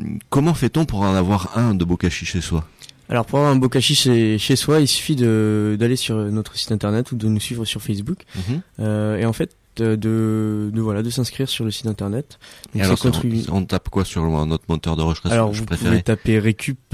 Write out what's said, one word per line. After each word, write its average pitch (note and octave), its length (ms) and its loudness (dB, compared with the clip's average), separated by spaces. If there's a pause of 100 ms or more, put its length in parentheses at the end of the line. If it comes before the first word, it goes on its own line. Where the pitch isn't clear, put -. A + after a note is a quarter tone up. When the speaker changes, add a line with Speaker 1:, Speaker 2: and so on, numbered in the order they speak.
(300)
Speaker 1:
comment D3 240 2
fait-on D3 320 0
pour G#2 160 -2
en G2 120 2
avoir F#2+ 440 0
un A#2 180 2
de F2+ 80 2
Bokashi F2 420 0
chez F#2 140 -4
soi ? D#2+ 260 -2 (440)
Speaker 2:
Alors, A#2 160 0
pour C#3 140 0
avoir D3 120 4
un C3+ 60 6
Bokashi C3 360 2
chez, A2+ 440 4
chez C3 180 2
soi, D3 240 2
il D3 80 4
suffit - 300 0
de, G#2+ 600 2
d'aller A#2+ 200 2
sur A#2 180 -2
notre G#2+ 400 -2
site - 160 -6
internet G#2+ 400 0
ou B2+ 60 -4
de A2 100 -2
nous G#2+ 140 2
suivre A#2 240 -6
sur G#2 160 -6
Facebook. G#2+ 380 -4 (160)
Speaker 1:
Mhm. G#2+ 260 -4 (180)
Speaker 2:
Euh, G#2+ 380 -2
et G2+ 80 0
en A2+ 80 2
fait, - 180 -4 (300)
euh, A2+ 160 2
de, A2 760 0
de, A2+ 100 -2
voilà, G#2+ 200 -2
de A#2 80 -2
s'inscrire B2+ 400 -4
sur - 160 -4
le G#2+ 60 -2
site - 160 -6
internet. G#2 500 -6 (360)
Donc, G2+ 80 0
Speaker 1:
Et G2 40 2
alors, F#2 120 4
Speaker 2:
c'est B2+ 120 2
contribu- A2+ 400 0
Speaker 1:
on, G2 80 0
on F#2 80 0
tape - 240 -4
quoi G2 160 0
sur - 180 -4
le, D#2+ 220 0
notre D#2+ 240 -2
moteur D#2+ 260 -2
de D#2 60 0
recherche E2 320 0
Speaker 2:
Alors, A2+ 180 2
vous G#2+ 140 -6
Speaker 1:
préféré ? G#2 240 -2
Speaker 2:
pouvez A2 140 2
taper A2 360 2
Récup, A2+ 380 -2 (160)